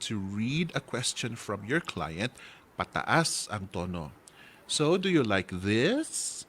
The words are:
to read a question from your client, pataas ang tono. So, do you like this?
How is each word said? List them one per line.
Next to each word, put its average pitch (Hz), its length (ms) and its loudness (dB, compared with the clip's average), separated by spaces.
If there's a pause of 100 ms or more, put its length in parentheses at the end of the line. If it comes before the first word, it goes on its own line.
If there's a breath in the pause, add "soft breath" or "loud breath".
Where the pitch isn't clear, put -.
(100)
to 113 80 -2
read 113 560 0
a - 60 0
question - 560 -4
from 104 280 -6
your 131 160 0
client, 85 520 -4 (460 loud breath)
pataas - 720 0
ang 98 220 -6
tono. 87 400 -4 (540 loud breath)
So, 156 320 4
do 185 100 0
you 170 140 6
like 98 280 4
this? 117 1000 0